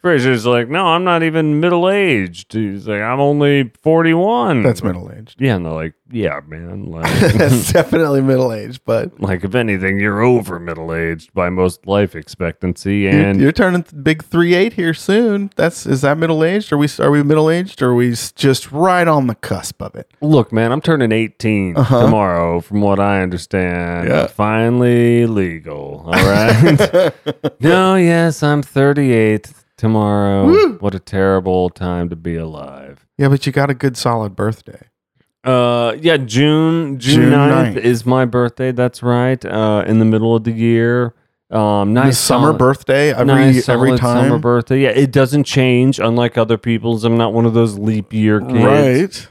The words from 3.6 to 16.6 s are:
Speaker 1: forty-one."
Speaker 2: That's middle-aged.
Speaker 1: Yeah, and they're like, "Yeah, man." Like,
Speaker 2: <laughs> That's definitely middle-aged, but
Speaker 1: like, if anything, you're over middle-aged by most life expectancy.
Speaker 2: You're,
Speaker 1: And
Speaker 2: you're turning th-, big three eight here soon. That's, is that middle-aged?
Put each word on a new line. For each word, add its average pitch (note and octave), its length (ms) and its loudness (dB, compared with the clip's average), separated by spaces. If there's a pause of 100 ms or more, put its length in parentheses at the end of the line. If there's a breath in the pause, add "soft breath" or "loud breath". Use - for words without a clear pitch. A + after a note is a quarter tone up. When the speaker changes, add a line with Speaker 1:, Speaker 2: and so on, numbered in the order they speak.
Speaker 1:
forty-one." E3 800 0
Speaker 2:
That's A2+ 220 0
middle-aged. G#2+ 580 -10
Speaker 1:
Yeah, C3 140 0
and F2 100 -4
they're D#2+ 80 -6
like, D#2+ 220 -8 (160)
"Yeah, D#2 360 -4
man." F2 440 -14
Like, E2 280 -6
Speaker 2:
<laughs> D3+ 140 2
That's B2 400 0
definitely D3+ 480 0
middle-aged, B2+ 640 -2
but B2 340 -4
Speaker 1:
like, F#2+ 240 -4
if G2 120 -6
anything, G2 440 -2
you're G#2 220 -2
over A2 380 0
middle-aged E2 760 -8
by F2+ 160 -2
most F#2 380 -2
life G2+ 280 0
expectancy. F2+ 840 -6
Speaker 2:
You're, G2+ 160 0
Speaker 1:
And G2+ 280 2
Speaker 2:
you're C#3 100 2
turning F3+ 300 0
th-, D3 220 -14
big D#3 200 -2
three E3+ 300 0
eight G3 200 0
here E3+ 200 -2
soon. G3+ 600 0
That's, - 320 -2
is C3+ 140 -2
that D3 180 0
middle-aged? E3 520 -2